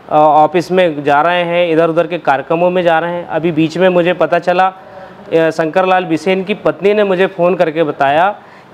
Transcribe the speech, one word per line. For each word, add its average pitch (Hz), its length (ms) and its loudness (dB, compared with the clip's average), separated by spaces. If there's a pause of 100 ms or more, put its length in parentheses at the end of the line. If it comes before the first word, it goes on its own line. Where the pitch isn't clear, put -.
अ, - 60 -2
ऑफिस 151 580 2
में 165 320 0
जा 147 180 2
रहे 175 220 0
हैं, 170 280 0
इधर 165 160 2
उधर 165 180 0
के 170 120 -6
कार्यक्रमों 160 520 0
में 180 120 0
जा 165 160 2
रहे 170 140 -2
हैं। 175 140 -8
अभी 165 260 -2
बीच 156 260 -2
में 185 100 4
मुझे 175 240 2
पता 165 260 0
चला, 180 280 0
अ, - 840 -4
शंकरलाल 185 540 0
बिसेन 170 400 -2
की 202 100 -6
पत्नी 190 400 -2
ने 208 100 0
मुझे 190 220 0
फ़ोन 180 280 -2
करके 165 280 0
बताया 147 480 0 (440)